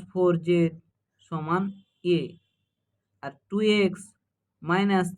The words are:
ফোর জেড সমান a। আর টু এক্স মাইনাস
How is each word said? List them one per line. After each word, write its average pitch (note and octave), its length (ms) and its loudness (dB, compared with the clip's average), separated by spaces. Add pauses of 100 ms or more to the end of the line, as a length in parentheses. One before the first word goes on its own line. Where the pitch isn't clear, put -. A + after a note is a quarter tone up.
(100)
ফোর F3+ 220 2 (160)
জেড E3+ 240 2 (560)
সমান E3 340 -4 (540)
a। D3 40 0 (1000)
আর C#3 100 -12 (180)
টু G3 80 -4 (240)
এক্স F#3 200 -2 (600)
মাইনাস F#3 560 2